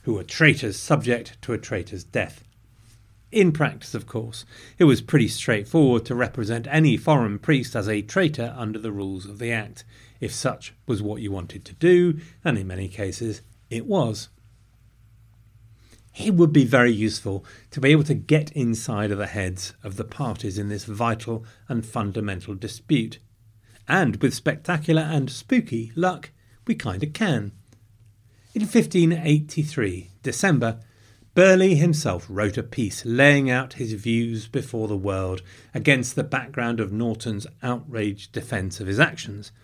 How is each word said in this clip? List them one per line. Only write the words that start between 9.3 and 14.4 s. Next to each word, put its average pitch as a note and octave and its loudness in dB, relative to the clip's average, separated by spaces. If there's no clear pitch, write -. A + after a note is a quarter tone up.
the A#2 -4
Act, A2 -8
if G#2+ -6
such - -6
was G#2+ -4
what G#2+ -8
you G2+ -6
wanted F#2+ -10
to - -20
do, F3 4
and C#3 0
in G2 -4
many F#2 -6
cases G#2 -6
it A#2 -8
was. B2 -2